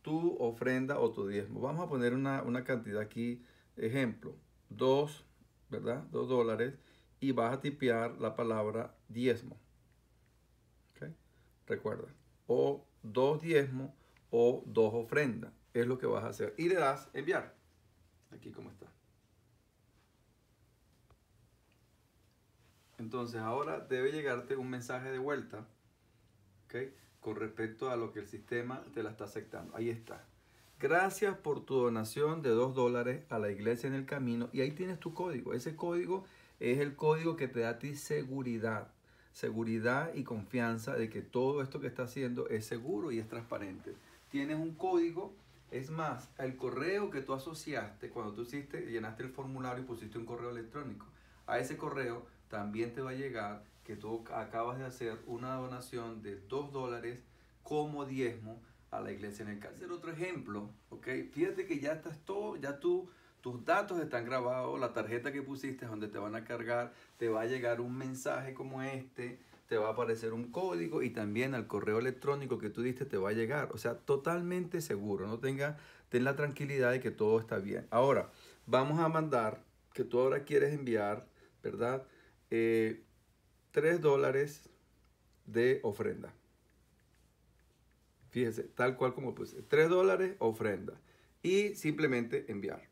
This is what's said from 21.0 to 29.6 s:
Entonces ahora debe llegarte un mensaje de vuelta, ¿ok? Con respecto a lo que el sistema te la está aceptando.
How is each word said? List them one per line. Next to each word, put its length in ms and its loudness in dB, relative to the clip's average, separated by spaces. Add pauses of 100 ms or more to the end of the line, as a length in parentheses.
Entonces 460 -4
ahora 380 0
debe 320 2
llegarte 440 -2
un 140 -4
mensaje 400 -4
de 80 -2
vuelta, 480 -4 (1000)
¿ok? 120 -8 (440)
Con 160 -4
respecto 540 -4
a 60 0
lo 160 -4
que 80 -8
el 60 -10
sistema 560 -6 (120)
te 80 -4
la 80 -4
está 140 -10
aceptando. 520 -10